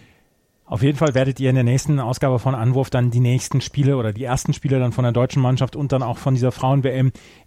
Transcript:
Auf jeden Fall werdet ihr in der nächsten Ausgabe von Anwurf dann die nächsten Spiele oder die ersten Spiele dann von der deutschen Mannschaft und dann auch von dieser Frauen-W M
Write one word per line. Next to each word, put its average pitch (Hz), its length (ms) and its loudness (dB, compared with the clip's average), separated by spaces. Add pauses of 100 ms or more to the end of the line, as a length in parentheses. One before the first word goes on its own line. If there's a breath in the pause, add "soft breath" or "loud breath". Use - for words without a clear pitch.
(640 soft breath)
Auf - 180 -4
jeden 139 160 0
Fall 147 160 0
werdet 131 240 0
ihr 131 100 0
in 127 60 4
der 131 80 2
nächsten 131 360 2
Ausgabe 127 380 0
von 131 160 0
Anwurf 127 380 0
dann 123 180 2
die 120 100 0
nächsten 127 400 0
Spiele 139 380 0
oder 110 160 -2
die 113 100 -8
ersten 131 300 -2
Spiele 135 240 -2
dann 123 140 0
von 127 100 -2
der 120 100 2
deutschen 123 300 0
Mannschaft 127 340 0
und 139 160 -4
dann 135 120 0
auch 120 160 -6
von 131 160 0
dieser 123 160 0
Frauen-W 131 360 0
M 131 240 0 (360 loud breath)